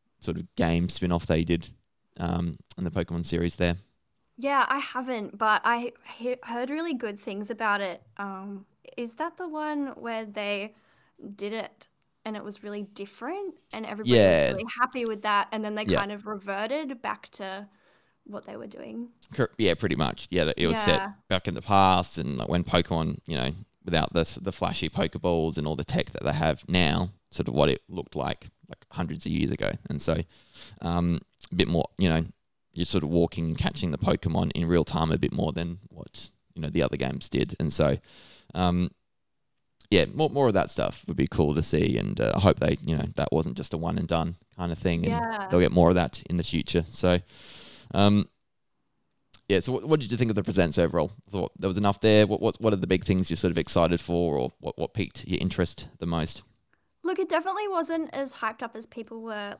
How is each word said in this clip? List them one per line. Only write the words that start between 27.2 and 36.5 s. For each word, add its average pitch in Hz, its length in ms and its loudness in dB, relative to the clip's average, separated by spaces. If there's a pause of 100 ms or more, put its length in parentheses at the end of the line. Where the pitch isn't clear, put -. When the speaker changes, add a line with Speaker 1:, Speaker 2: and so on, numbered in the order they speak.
Speaker 1:
sort - 160 -4
of 60 60 -4
what 73 160 4
it 69 180 0
looked - 280 -10
like, 71 340 -6 (180)
like, - 240 -18
hundreds 80 340 -6
of - 60 -4
years 76 200 0
ago. - 200 -2 (180)
And 71 120 -6
so, 82 200 0 (600)
um, 85 400 0 (300)
a 90 40 -6
bit 92 120 4
more, 82 300 2
you 92 120 4
know, 82 160 4 (480)
you're 85 120 -2
sort 87 180 0
of 73 60 -2
walking, 82 460 2
catching - 360 -2
the 71 60 -2
Pokemon 87 540 0
in 85 160 -2
real 85 160 6
time 80 280 0
a 80 60 4
bit - 160 0
more 80 180 -2
than 85 280 -6 (100)
what, - 400 -16 (240)